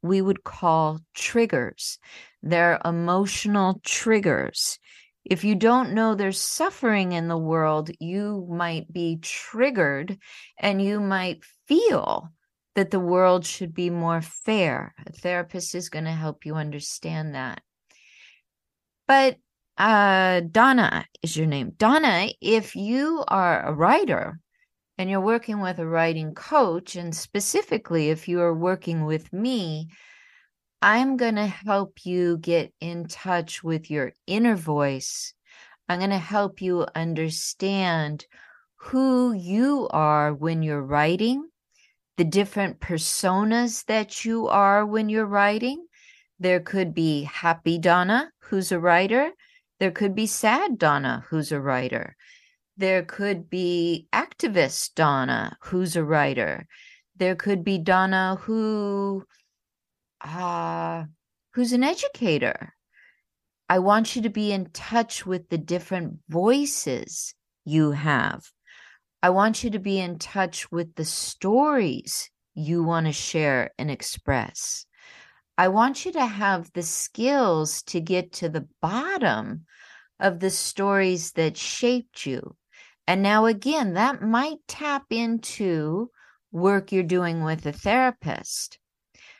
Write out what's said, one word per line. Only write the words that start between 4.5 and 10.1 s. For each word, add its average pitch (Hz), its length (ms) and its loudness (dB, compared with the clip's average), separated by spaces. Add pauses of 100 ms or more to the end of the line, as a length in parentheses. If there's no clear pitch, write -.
If 185 200 -2
you 214 100 4
don't 226 380 4
know 220 220 2
there's 196 260 -2
suffering 214 720 0
in 170 160 -2
the 170 100 0
world, 156 520 0 (100)
you 196 500 -6
might 165 420 -6
be 170 300 -4
triggered 190 960 -2 (400)